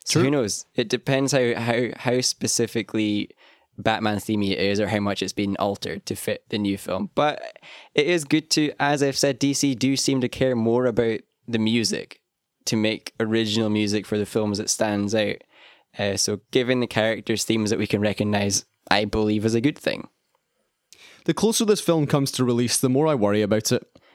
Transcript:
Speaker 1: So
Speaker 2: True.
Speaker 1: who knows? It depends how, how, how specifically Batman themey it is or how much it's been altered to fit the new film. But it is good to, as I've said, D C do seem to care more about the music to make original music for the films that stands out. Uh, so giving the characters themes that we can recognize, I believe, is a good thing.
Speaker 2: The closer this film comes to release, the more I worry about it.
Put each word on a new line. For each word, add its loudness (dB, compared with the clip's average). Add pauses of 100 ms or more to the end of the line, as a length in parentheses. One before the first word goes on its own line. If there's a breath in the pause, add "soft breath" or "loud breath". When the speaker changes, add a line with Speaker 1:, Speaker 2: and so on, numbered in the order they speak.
Speaker 1:
So 0
Speaker 2:
True. 4
Speaker 1:
who 2
knows? -2 (100)
It -2
depends 0
how, 2
how, -2 (100)
how 0
specifically -2 (460 soft breath)
Batman 0
themey -2
it -2
is 2
or 0
how 0
much -2
it's -6
been -2
altered -4
to -6
fit -6
the -4
new -2
film. -6
But -2 (380 loud breath)
it 2
is 0
good 0
to, 2
as 2
I've 0
said, 0
D 2
C 0
do 2
seem 0
to -2
care 0
more 2
about 0 (260)
the -2
music -2 (440)
to -2
make -2
original 0
music 0
for -2
the 0
films -2
that -6
stands 0
out. 0 (600 soft breath)
Uh, -2
so -2 (100)
giving 2
the -2
characters -2
themes 0
that 0
we 0
can 0
recognize, 0 (260)
I 4
believe, 0
is 2
a 2
good 0
thing. -6 (1160 loud breath)
Speaker 2:
The 2
closer 2
this 4
film 4
comes 2
to 0
release, 2
the 2
more 4
I 2
worry 2
about 2
it. 0 (280 soft breath)